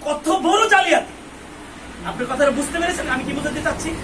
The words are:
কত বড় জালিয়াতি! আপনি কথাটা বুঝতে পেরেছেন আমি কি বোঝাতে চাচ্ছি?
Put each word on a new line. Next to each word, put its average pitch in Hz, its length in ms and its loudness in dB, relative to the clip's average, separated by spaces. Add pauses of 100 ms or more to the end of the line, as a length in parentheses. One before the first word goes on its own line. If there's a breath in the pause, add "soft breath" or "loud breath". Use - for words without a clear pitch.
কত 294 240 -2
বড় 381 400 6
জালিয়াতি! 370 460 4 (880)
আপনি 247 200 -4
কথাটা 277 260 2
বুঝতে 294 280 -4
পেরেছেন 349 300 -2
আমি - 140 -2
কি - 100 -4
বোঝাতে 294 280 -4
চাচ্ছি? 320 320 -4 (100)